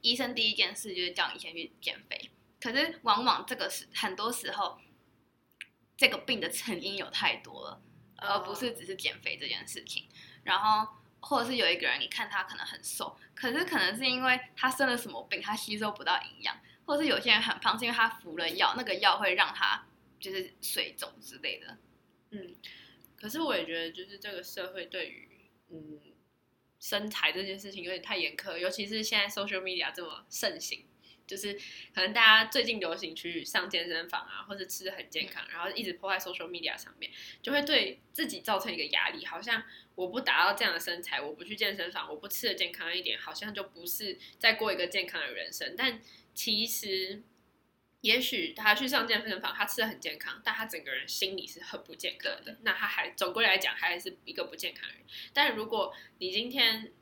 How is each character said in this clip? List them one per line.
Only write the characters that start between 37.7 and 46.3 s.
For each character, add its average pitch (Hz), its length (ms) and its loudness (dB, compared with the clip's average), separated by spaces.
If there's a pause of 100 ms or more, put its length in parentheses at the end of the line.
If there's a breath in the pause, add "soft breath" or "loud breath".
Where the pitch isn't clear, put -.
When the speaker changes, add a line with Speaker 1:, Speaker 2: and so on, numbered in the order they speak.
Speaker 2:
自 294 160 -2
己 202 120 -6
造 214 160 2
成 190 160 -2
一 170 40 -4
个 156 100 -2
压 - 220 2
力， - 180 -6
好 170 160 -8
像 220 200 0 (320 loud breath)
我 180 120 -2
不 240 140 -2
达 165 240 4
到 202 120 4
这 233 80 0
样 190 80 4
的 165 60 -2
身 175 240 -4
材， 139 180 -4
我 151 120 -6
不 147 100 -12
去 202 140 -8
健 208 180 0
身 180 160 -4
房， 151 180 -8
我 151 80 -8
不 202 120 -12
吃 - 180 -4
得 196 80 2
健 170 160 0
康 170 240 -4
一 180 80 -2
点， 113 160 -2
好 160 160 -8
像 208 180 -6
就 202 120 -4
不 170 200 -16
是 180 320 -6 (220 loud breath)
在 226 140 6
过 214 200 2
一 180 40 2
个 175 100 0
健 180 200 0
康 175 140 -6
的 135 120 -4
人 87 200 -6
生。 139 240 -6
但 240 240 0 (320 loud breath)